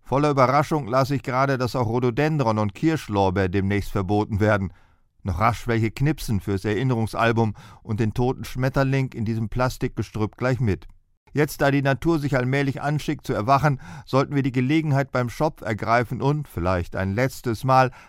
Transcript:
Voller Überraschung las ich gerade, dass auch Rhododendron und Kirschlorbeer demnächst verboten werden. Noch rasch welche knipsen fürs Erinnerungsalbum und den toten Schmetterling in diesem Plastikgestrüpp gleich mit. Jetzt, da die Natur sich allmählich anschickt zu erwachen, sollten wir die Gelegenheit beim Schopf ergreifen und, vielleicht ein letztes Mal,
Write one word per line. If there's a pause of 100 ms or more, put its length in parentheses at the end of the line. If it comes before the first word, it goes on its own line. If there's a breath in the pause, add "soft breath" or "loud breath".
Voller
Überraschung
las
ich
gerade,
dass
auch
Rhododendron
und
Kirschlorbeer
demnächst
verboten
werden. (520 soft breath)
Noch
rasch
welche
knipsen
fürs
Erinnerungsalbum (280 loud breath)
und
den
toten
Schmetterling
in
diesem
Plastikgestrüpp
gleich
mit. (460)
Jetzt,
da
die
Natur
sich
allmählich
anschickt
zu
erwachen, (240 loud breath)
sollten
wir
die
Gelegenheit
beim
Schopf
ergreifen
und,
vielleicht
ein
letztes
Mal, (180 loud breath)